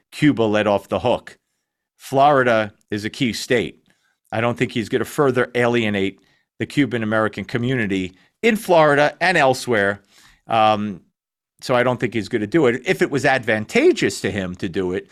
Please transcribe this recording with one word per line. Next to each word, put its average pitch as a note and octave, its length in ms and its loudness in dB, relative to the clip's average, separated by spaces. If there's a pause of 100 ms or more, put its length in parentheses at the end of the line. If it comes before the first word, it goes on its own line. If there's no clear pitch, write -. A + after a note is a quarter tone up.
(120)
Cuba C3 300 2
let G#2+ 240 2
off G2+ 220 0
the G2 120 -2
hook. - 380 -2 (580)
Florida B2+ 760 2 (180)
is G#2 140 -4
a G#2+ 60 -6
key A2+ 240 -4
state. - 500 -4 (480)
I A2 80 -4
don't A#2+ 160 -2
think B2+ 160 -4
he's A2 160 -4
gonna B2 160 -2
further B2 500 0
alienate A2 680 0 (380)
the A#2 60 -6
Cuban A#2+ 380 -2
American G#2+ 420 -2
community A2 680 -4 (260)
in A3 160 2
Florida D#3 640 2
and F3+ 160 0
elsewhere. A#2+ 640 0 (460)
Um, G#2+ 560 0 (580)
so - 140 -2
I A#2+ 80 4
don't B2 160 0
think A#2 160 -4
he's G#2+ 140 -6
gonna G#2+ 180 -4
do D3+ 200 2
it. A#2+ 200 0
If F#3 160 -2
it F3 80 0
was C3+ 160 -2
advantageous C3 960 0
to G#2 80 -2
him F#2 260 -6
to G2+ 120 -6
do F#2 240 -4
it G2 200 -6